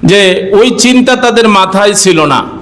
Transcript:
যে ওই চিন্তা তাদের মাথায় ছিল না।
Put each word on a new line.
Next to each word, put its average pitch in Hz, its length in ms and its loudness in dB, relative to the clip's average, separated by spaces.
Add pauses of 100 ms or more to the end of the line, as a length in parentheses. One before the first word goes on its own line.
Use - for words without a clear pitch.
যে 190 560 0
ওই 247 180 2
চিন্তা 254 380 2
তাদের 233 320 0
মাথায় 202 460 0
ছিল 170 300 0
না। 139 200 -2 (180)